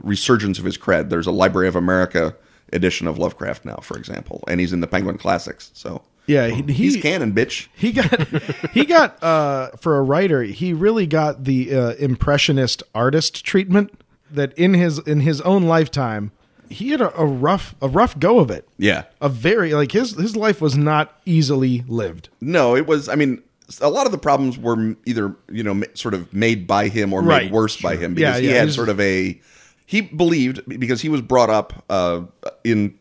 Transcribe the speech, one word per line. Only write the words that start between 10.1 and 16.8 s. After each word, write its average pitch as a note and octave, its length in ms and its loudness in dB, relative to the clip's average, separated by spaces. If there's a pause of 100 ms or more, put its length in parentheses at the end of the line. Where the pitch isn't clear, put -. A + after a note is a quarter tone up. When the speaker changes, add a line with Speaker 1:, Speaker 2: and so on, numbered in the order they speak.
Speaker 2:
he A2 300 -4
really G3+ 340 2
got D3 380 -2
the, C3 300 0
uh, A#2+ 200 0
impressionist C#3 880 0 (100)
artist C3+ 520 0
treatment F#3+ 460 2 (380)
that C#3 280 -4
in F3+ 160 4
his, F3 260 2
in D3 220 0
his D3 200 0
own F#3+ 220 2
lifetime, C3+ 680 0 (380)
he B3+ 220 -6